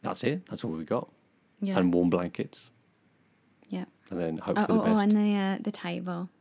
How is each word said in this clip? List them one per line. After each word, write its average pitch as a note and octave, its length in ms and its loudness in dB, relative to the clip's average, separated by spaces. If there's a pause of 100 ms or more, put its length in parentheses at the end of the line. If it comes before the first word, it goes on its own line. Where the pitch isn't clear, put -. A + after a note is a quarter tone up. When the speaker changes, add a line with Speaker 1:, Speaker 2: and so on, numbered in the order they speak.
Speaker 1:
That's G2 200 -6
it. D3+ 280 -2
That's - 120 -10
all A#2 100 -4
we D#2+ 100 -6
got. - 260 -4 (500)
Speaker 2:
Yeah. G3 200 0
Speaker 1:
And F2+ 120 6
warm F2 200 4
blankets. - 580 -4 (1000)
Speaker 2:
Yeah. F3+ 160 -8 (260)
Speaker 1:
And F#3 80 -6
then D#2+ 180 -2
hope - 220 -2
Speaker 2:
Oh, G#3 80 2
Speaker 1:
for - 60 2
the A3 60 4
Speaker 2:
oh, G#3 40 0
Speaker 1:
best. A3 120 4
Speaker 2:
oh, - 40 4
and G#3 180 4
the, G#3 180 2
uh, G3 280 0
the G#3 80 -4
table. F3+ 580 -8 (120)